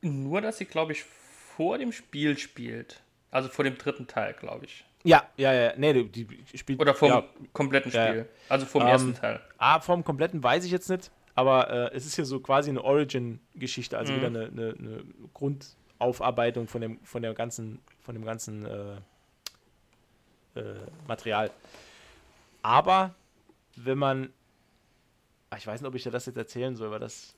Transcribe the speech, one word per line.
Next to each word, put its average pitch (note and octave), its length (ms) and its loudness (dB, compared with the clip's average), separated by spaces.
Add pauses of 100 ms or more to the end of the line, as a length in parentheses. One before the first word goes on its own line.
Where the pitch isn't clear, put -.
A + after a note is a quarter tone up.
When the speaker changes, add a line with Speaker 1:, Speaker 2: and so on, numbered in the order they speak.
Speaker 1:
Nur, C#3+ 400 -2
dass F#3+ 160 -4
sie, F#3+ 80 -8
glaub D#3+ 240 -2
ich, D3 140 -6
vor - 720 -6
dem B3+ 140 -4
Spiel D3 460 -2
spielt. A#2 640 -12 (280)
Also C3 200 -2
vor - 140 -4
dem C3 140 -2
dritten - 300 -6
Teil, G#2 320 -4
glaub - 240 -12
ich. - 200 -20 (200)
Speaker 2:
Ja, D#3+ 200 8 (140)
ja, C3+ 160 4
ja. A#2+ 240 4
Nee, C3+ 260 4
die, A2 220 -8
die - 320 -18
spielt C3+ 220 -6
Speaker 1:
Oder C#3+ 160 6
vom C#3+ 140 6
Speaker 2:
ja. B2 140 6 (300)
Speaker 1:
kompletten C3+ 380 0
Speaker 2:
Ja, A#2 140 4
ja. A2 60 4
Speaker 1:
Spiel. A2 180 -4 (200)
Also C3+ 160 2
vom C3+ 180 2
Speaker 2:
Ähm, A#2+ 40 6
Speaker 1:
ersten B2+ 280 6
Teil. A2 260 -4 (160)
Speaker 2:
ah, D3 220 6
vom F3 240 0
kompletten D#3 400 -2
weiß F3 220 4
ich F3 60 -4
jetzt F3+ 180 -4
nicht, F#3 220 -4 (240)
aber, C3 340 4 (220)
äh, - 40 -12
es B2+ 100 -8
ist D3+ 100 -8
hier D#3+ 100 -2
so C3 160 -4
quasi C#3+ 300 2
eine B2+ 120 -2
Origin-Geschichte, B2+ 1120 -2
also A#2 140 -4
Speaker 1:
Mhm. C3+ 60 -2
Speaker 2:
wieder C3 100 -2
eine, A2+ 200 -4
eine, A2+ 300 -8
eine A2 260 -14 (300)
Grundaufarbeitung B2 1300 -4
von A#2 140 -8
dem, A2+ 220 -10
von - 180 -10
der A2+ 120 -6
ganzen, A2+ 460 -8 (220)
von A#2+ 140 -14
dem A2 100 -12
ganzen, A2 400 -10
äh, G2+ 320 -10 (1600)
äh, G#2+ 160 -12 (320)
Material. A2 420 -2 (1120)
Aber F3+ 540 4 (600)
wenn B2+ 200 -2
man, C3+ 360 0 (1160)
ah, G#2+ 80 -12
ich - 80 -16
weiß A2 160 -8
nicht, C#3+ 60 -10
ob C3 80 -10
ich B2+ 80 -6
dir B2 80 -6
das A#2+ 140 -4
jetzt B2+ 120 -10
erzählen B2 380 -6
soll, A2 160 -8
weil G#2+ 80 -8
das - 380 -14